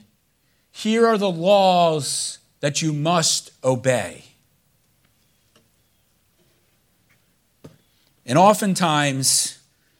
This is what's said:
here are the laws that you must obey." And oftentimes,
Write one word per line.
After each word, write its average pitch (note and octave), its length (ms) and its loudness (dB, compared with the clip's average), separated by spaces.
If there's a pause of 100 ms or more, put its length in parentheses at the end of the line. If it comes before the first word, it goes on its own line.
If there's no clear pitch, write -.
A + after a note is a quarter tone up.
(720)
here A3+ 340 0
are A3+ 120 2
the G3 120 0
laws F3 1080 2 (220)
that D3 240 -4
you D#3 100 -2
must D#3+ 580 -2 (120)
obey." B2 600 -2 (4000)
And A#2+ 120 -2
oftentimes, E3 1200 0 (420)